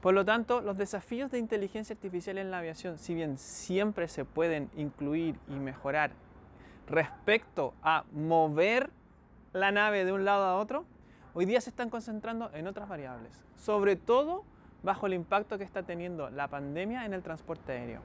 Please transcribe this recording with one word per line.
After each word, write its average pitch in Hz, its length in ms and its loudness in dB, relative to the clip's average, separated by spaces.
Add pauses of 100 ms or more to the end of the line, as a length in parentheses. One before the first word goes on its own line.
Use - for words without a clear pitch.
Por 185 100 6
lo 196 120 6
tanto, 233 360 2
los 202 160 -2
desafíos 214 560 -4
de 247 60 -2
inteligencia 214 560 -4
artificial 190 440 -6
en 190 120 -4
la 185 80 -4
aviación, 165 400 -8
si 170 160 -6
bien 151 240 -2
siempre 190 680 0
se 160 180 -6
pueden 160 520 0
incluir 151 600 -2 (120)
y 143 60 -8
mejorar 139 580 -2 (760)
respecto 160 960 0
a 160 300 4
mover 160 760 4 (640)
la 196 200 2
nave 208 320 4
de 185 80 2
un 196 120 0
lado 196 200 4
a 185 140 2
otro, 254 260 -2 (480)
hoy 175 140 2
día 233 140 4
se 240 100 -10
están 233 200 -6
concentrando 226 640 -6
en 156 160 -8
otras 202 200 -10
variables, 131 540 -12 (140)
sobre 202 400 4
todo 294 480 2 (380)
bajo - 240 -2
el 190 80 0
impacto 196 440 -2
que 196 60 -6
está 190 180 -8
teniendo 170 480 -6
la 143 160 -4
pandemia 165 580 -4
en 202 100 -6
el 185 80 -6
transporte 160 500 -8
aéreo. 120 320 -8